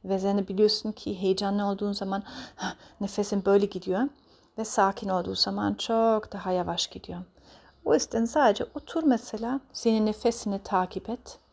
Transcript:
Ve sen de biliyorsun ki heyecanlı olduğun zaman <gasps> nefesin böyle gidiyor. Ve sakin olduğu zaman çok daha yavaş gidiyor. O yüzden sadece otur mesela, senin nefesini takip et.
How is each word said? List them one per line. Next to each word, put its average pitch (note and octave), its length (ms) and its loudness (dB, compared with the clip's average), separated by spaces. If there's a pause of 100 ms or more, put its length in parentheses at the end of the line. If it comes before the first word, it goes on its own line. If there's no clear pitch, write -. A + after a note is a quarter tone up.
Ve F#3+ 140 0
sen G3+ 200 0
de F#3+ 100 -2
biliyorsun G#3 440 2
ki G3 300 -8
heyecanlı G3 420 2
olduğun G3+ 280 -2
zaman G3 300 -4 (380)
<gasps> - 400 -8
nefesin G3+ 440 -2
böyle G3+ 220 6
gidiyor. F#3+ 420 -2 (500)
Ve A3 60 -4
sakin G3 440 0
olduğu F#3 260 -2
zaman G3+ 400 0
çok A3+ 580 0
daha F#3 200 -4
yavaş F3 340 -2
gidiyor. F3 340 -12 (640)
O - 100 4
yüzden A#3 300 2
sadece A#3+ 400 4 (100)
otur D#4+ 300 -4
mesela, A#3+ 560 0 (120)
senin A3 340 2
nefesini G#3+ 560 -2
takip - 460 -2
et. - 300 -10 (140)